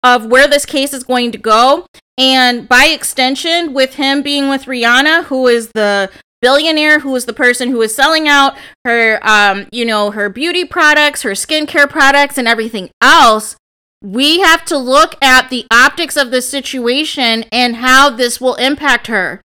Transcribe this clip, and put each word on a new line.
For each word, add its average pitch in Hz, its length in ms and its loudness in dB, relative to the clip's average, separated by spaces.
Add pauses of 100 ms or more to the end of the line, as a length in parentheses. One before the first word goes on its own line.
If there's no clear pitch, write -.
of 240 240 2
where 262 200 4
this 285 160 0
case 277 300 -4
is 254 100 -12
going 247 280 -2
to 220 80 -12
go. 254 480 2 (320)
And 254 500 0
by 254 160 4
extension, 311 880 -2
with 262 220 -2
him 277 260 -2
being 285 260 -2
with 269 180 -4
Rihanna, 262 580 0
who 262 240 -2
is 233 260 0
the 202 380 -2 (280)
billionaire, 302 600 2
who 277 160 -6
is 247 100 -4
the 226 80 -10
person 247 360 -2
who 240 120 -2
is 220 140 -2
selling 311 320 0
out 277 280 2 (280)
her, 233 400 0
um, 202 480 0
you 233 140 -4
know, 214 260 -2
her 208 180 -4
beauty 339 340 -4
products, 302 600 0
her 208 80 -4
skincare 302 580 -2
products, 285 480 2
and 240 100 -2
everything 220 440 -4 (100)
else, 247 540 4 (480)
we 277 380 0
have 330 240 2
to 311 120 -4
look 269 420 2
at 254 300 2
the 247 220 -8
optics 269 440 2
of 269 140 -2
this 254 180 -2
situation 240 1040 -4
and 240 260 -2
how 262 340 4
this 240 280 -4
will 254 160 -2
impact 269 520 -2
her. 190 340 -4 (120)